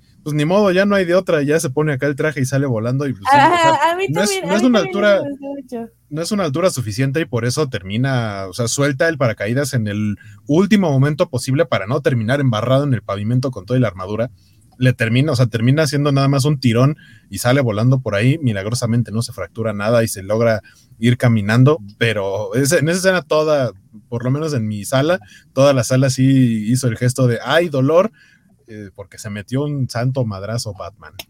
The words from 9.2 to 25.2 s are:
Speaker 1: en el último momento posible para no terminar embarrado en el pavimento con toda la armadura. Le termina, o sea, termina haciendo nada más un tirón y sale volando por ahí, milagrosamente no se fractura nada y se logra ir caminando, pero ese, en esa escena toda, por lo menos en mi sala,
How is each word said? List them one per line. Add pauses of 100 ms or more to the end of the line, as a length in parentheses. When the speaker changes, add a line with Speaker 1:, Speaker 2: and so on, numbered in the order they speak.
Speaker 1:
en
el (320)
último
momento
posible
para
no
terminar
embarrado
en
el
pavimento
con
toda
la
armadura. (460)
Le
termina,
o
sea,
termina
haciendo
nada
más
un
tirón (340)
y
sale
volando
por
ahí,
milagrosamente
no
se
fractura
nada
y
se
logra (380)
ir
caminando, (180)
pero
ese,
en
esa
escena
toda, (340)
por
lo
menos
en
mi
sala, (340)